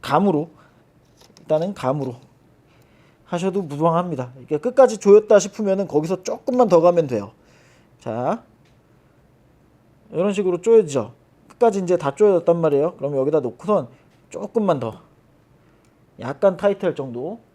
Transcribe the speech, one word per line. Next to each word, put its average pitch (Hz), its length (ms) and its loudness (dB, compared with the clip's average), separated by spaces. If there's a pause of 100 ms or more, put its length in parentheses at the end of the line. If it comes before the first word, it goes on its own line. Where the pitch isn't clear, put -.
감으로, 165 480 0 (880)
일단은 165 340 -4
감으로 131 420 -4 (1080)
하셔도 185 380 -4
무방합니다. 151 800 -4
이게 147 160 -6
끝까지 240 420 2
조였다 208 400 6
싶으면은 196 480 -4
거기서 165 360 -4
조금만 247 440 0
더 175 140 4
가면 170 260 2
돼요. 107 240 -6 (680)
자, 127 440 -6 (1700)
이런 190 220 -2
식으로 185 280 -2
조여지죠. 156 520 2 (340)
끝까지 220 320 0
이제 180 180 0
다 143 160 -2
조여졌단 170 440 2
말이에요. 151 380 0
그럼 139 220 -8
여기다 147 220 0
놓고선 139 480 -4 (420)
조금만 190 500 -4
더, 113 220 -10 (1160)
약간 139 380 -2
타이트할 196 380 -2
정도. 135 440 -10 (160)